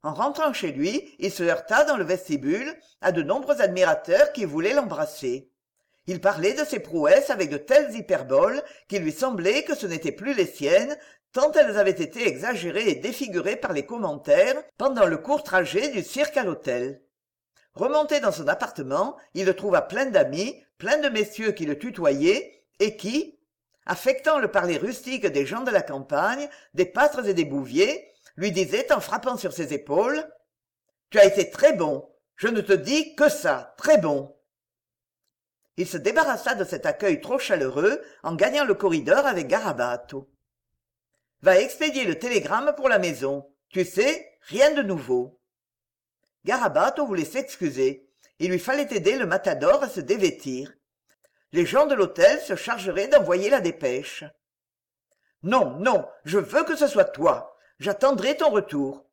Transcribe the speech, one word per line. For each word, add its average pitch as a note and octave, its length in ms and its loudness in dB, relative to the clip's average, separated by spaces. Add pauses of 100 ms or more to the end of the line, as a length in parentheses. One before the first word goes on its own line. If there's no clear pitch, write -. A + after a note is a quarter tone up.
En D3+ 120 -8
rentrant C#4 380 -2
chez E3 200 -6
lui, E3+ 460 -4
il F#3 140 -4
se F3+ 100 -6
heurta A3 420 2
dans D4 120 0
le F#3 80 -2
vestibule F3+ 720 -4 (260)
à F3+ 120 0
de E3 100 -2
nombreux C4+ 380 -2
admirateurs F#3 720 2
qui A3 120 -6
voulaient E3 280 -2
l'embrasser. D3 760 -4 (560)
Il F3 140 -6
parlait G3 340 0
de D4 100 -4
ses C4 160 -6
prouesses E3+ 500 4
avec F#3 200 -2
de C#3+ 80 -6
telles C4+ 360 2
hyperboles F#3 680 0 (260)
qu'il F#3+ 140 -4
lui D#3 100 -2
semblait A#3 520 0
que D4+ 100 -2
ce - 120 -6
n'étaient D#3+ 260 -6
plus C4 220 -6
les F#3 120 2
siennes, G#3 500 0 (360)
tant D4 200 2
elles A#3+ 240 4
avaient G3+ 140 4
été F#3 360 -4
exagérées F#3 600 -2
et D#3 60 2
défigurées G3 600 -6
par G#3 180 -6
les C#3+ 100 -4
commentaires G#3+ 760 0 (160)
pendant B3 260 2
le E3 140 0
court D4 240 -2
trajet F#3 460 0
du A3 140 -4
cirque C#4+ 360 -2
à A#3+ 60 -2
l'hôtel. C3+ 580 -6 (720)
Remonté D4 460 0
dans G#3 120 0
son D#3 160 -4
appartement, E3 680 -4 (180)
il F#3 100 -4
le F#3 100 2
trouva F#3+ 280 2
plein B3+ 240 -4
d'amis, F3+ 580 0 (140)
plein A#3 180 0
de D4 140 0
messieurs G#3+ 420 -2
qui E3+ 140 -6
le C#3+ 120 -4
tutoyaient E3+ 840 0 (140)
et G#3 180 0
qui, A#3+ 420 -6 (460)
affectant C4+ 540 0
le A3+ 120 0
parler F3 280 0
rustique A3+ 480 -6
des C#3+ 180 0
gens - 180 -6
de B2+ 80 -4
la G3+ 120 2
campagne, F3+ 680 -4 (260)
des F3+ 120 2
pâtres B3 400 0
et G3 80 0
des E3 100 2
bouviers, C#3+ 680 -2 (260)
lui G3 140 -2
disaient F3+ 420 -2
en G3+ 80 2
frappant B3 360 -6
sur - 160 -6
ses D3+ 220 -6
épaules, « A#3 520 -2 (840)
Tu - 80 4
as G3 80 12
été G3 240 2
très D4 240 6
bon, D3+ 340 -2 (280)
je A3 120 -2
ne A3 120 0
te G3 120 0
dis C#4 420 0
que D4 140 4
ça, D3+ 480 -2
très D4+ 220 6
bon. » D3 360 -2 (1400)
Il E3+ 100 -4
se F3+ 100 -10
débarrassa B3+ 580 0
de G3 100 -4
cet - 220 -6
accueil D#3+ 340 0
trop C4 180 -4
chaleureux E3 640 0 (200)
en E3 120 -4
gagnant B3 300 2
le G#3 100 2
corridor F#3 520 2
avec F3+ 200 -2
Garabato. « C3+ 840 -4 (1120)
Va F#3 180 8
expédier C4+ 440 -2
le - 140 -2
télégramme B3 580 0
pour C4 120 -2
la A3 100 4
maison. C#3 500 -4 (220)
Tu F#3 140 0
sais, - 580 -2
rien C#4 300 4
de C#4+ 100 0
nouveau. » C3 580 -4 (1040)
Garabato A#3+ 600 0
voulait F3+ 180 -2
s'excuser. C3+ 840 -2 (300)
Il F3+ 120 -2
lui F3+ 80 0
fallait C#4 340 -2
aider G#3 240 0
le A#3+ 100 -2
matador F#3+ 560 2
à - 60 -4
se F#3+ 120 -8
dévêtir. C#3+ 720 -2 (800)
Les E3 140 2
gens C#4 200 4
de C#4 80 2
l'hôtel G3 460 4
se - 140 -6
chargeraient G3 540 -4
d'envoyer G3+ 420 4
la C4 100 4
dépêche. D3 640 -4 (1160)
Non, G#3 380 2
non, A3 260 2 (180)
je E3+ 140 0
veux D4+ 260 0
que E4 120 -2
ce D4 100 2
soit G3+ 180 4
toi. - 520 -2 (220)
J'attendrai B3 580 0
ton D#4 140 4
retour. C#3+ 640 -4